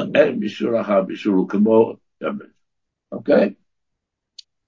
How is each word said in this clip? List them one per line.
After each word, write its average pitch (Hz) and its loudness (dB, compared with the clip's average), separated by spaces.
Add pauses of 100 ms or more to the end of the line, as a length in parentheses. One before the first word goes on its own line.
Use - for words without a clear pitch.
(140)
אין 139 2
בישול 113 -4
אחר 104 0
בישול, 98 -4
הוא 92 0
כמו 110 4 (280)
יבש. 73 -8 (680)
אוקיי? 143 2 (1120)